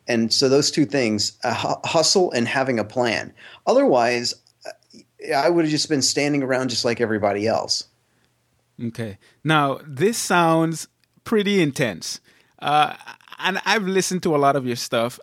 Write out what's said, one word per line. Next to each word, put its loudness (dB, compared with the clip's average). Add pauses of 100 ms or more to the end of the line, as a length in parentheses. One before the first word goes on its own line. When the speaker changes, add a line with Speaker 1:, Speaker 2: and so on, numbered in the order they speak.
Speaker 1:
and 0
so 2
those 4
two 0
things, -2 (120)
uh, 0
hu-, -4
hustle 2
and 0
having -2
a 0
plan. -4 (320)
Otherwise, 2 (320)
uh, -12
I 2
would 2
have 0
just -2
been 0
standing 0
around -2
just -4
like 0
everybody 0
else. -2 (1000)
Speaker 2:
Okay. -8 (280)
Now, 0
this -2
sounds 2 (340)
pretty 2
intense. -2 (400)
Uh, 2 (440)
and -2
I've 2
listened 0
to 2
a 4
lot 4
of -4
your -2
stuff, -2